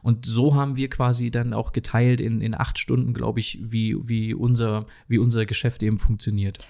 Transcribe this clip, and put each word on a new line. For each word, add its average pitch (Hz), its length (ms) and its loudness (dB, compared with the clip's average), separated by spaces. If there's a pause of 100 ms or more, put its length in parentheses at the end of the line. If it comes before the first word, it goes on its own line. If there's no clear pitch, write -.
und 120 240 2
so 123 300 4
haben 139 200 0
wir 131 140 -2
quasi 123 400 0
dann 120 240 -2
auch 110 180 -4
geteilt 120 480 2
in, 113 220 0
in 113 140 -2
acht - 240 -2
Stunden, 123 340 0
glaub 113 240 -2
ich, - 240 -4
wie, 110 400 -2
wie 110 320 -2
unser, 113 540 0 (200)
wie 120 120 4
unser 117 260 2
Geschäft - 380 -4
eben 107 160 0
funktioniert. 101 720 -2